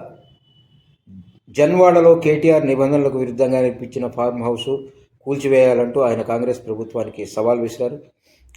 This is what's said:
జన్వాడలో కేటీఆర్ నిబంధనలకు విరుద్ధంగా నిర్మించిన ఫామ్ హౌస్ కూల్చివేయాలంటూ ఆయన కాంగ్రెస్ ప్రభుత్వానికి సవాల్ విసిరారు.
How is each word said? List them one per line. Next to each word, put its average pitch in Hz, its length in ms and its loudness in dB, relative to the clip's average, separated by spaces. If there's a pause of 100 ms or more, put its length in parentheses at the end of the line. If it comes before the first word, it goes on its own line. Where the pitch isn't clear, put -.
(1500)
జన్వాడలో 170 680 4
కేటీఆర్ 156 520 2
నిబంధనలకు 135 500 0
విరుద్ధంగా 127 440 -2
నిర్మించిన 123 460 -6
ఫామ్ 120 360 -4
హౌస్ 120 340 -4 (440)
కూల్చివేయాలంటూ 131 800 2
ఆయన 117 200 0
కాంగ్రెస్ 120 440 -6
ప్రభుత్వానికి 110 600 -10
సవాల్ 113 340 -2
విసిరారు. 123 400 -6 (580)